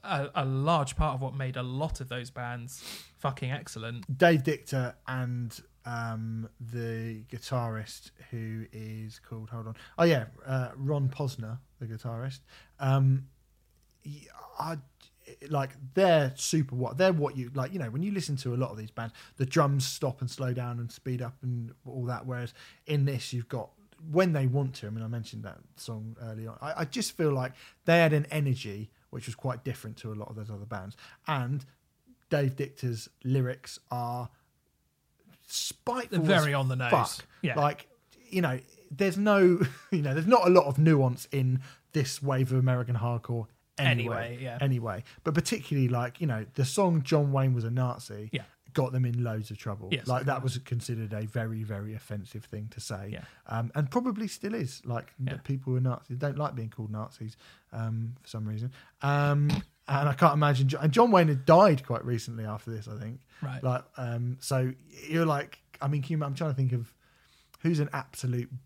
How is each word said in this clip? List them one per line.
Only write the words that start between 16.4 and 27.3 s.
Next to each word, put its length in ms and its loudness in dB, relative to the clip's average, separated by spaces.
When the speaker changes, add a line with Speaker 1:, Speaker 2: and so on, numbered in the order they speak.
Speaker 2:
what, 220 -2
they're 160 6
what 240 0
you, 180 -6
like, 160 -2
you 80 -6
know, 100 -4
when 140 -4
you 80 -2
listen 260 -2
to 160 -4
a 40 0
lot 140 -2
of 60 -10
these 140 -10
bands, 220 -8
the 80 2
drums 420 4
stop 320 -4
and 100 -4
slow 240 -4
down 260 -6
and 120 -6
speed 300 -6
up 200 -10
and 300 -6
all 220 -8
that. 180 -6
Whereas 280 -6
in 200 2
this, 260 -4
you've 160 -4
got, 220 -8
when 220 4
they 120 2
want 300 2
to, 120 -10
I 40 -8
mean, 120 -6
I 40 -6
mentioned 380 -8
that 120 -14
song 440 -10
earlier 300 -10
on. 100 -16
I, 200 -6
I 40 0
just 320 -6
feel 140 4